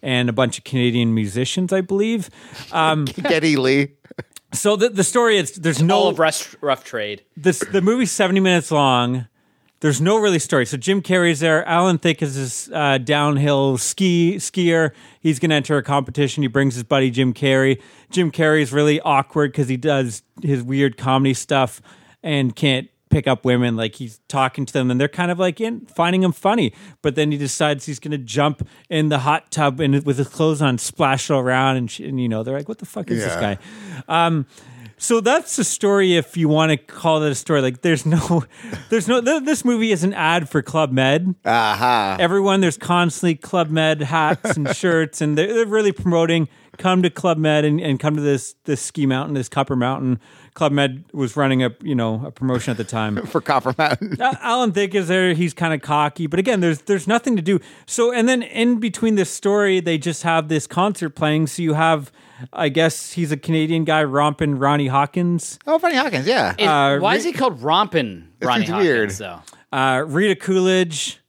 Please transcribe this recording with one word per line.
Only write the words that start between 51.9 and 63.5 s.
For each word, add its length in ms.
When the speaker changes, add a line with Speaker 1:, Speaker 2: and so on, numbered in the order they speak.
Speaker 1:
know, 320
a 40
promotion 420
at 40
the 80
time. 320
Speaker 2:
<laughs> 100
For 140
Copper 380
Mountain. 420
Speaker 1:
Uh, 220
Alan 300
Thicke 220
is 140
there. 240
He's 220
kinda 240
cocky, 480
but 120
again, 220
there's, 220
there's 260
nothing 280
to 60
do. 160
So, 260
and 160
then 140
in 360
between 360
this 160
story, 500
they 160
just 280
have 240
this 180
concert 480
playing. 320
So 160
you 100
have, 400
I 160
guess 440
he's 200
a 60
Canadian 460